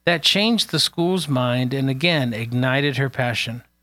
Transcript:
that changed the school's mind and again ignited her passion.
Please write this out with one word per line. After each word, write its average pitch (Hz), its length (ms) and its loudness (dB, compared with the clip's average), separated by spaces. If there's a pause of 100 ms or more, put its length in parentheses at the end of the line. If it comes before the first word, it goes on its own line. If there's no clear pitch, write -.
that 165 180 2
changed 208 480 2
the 160 80 0
school's 175 480 0
mind 127 480 0
and 135 160 0
again 135 420 0
ignited 127 640 0
her 135 140 0
passion. 120 540 -4 (180)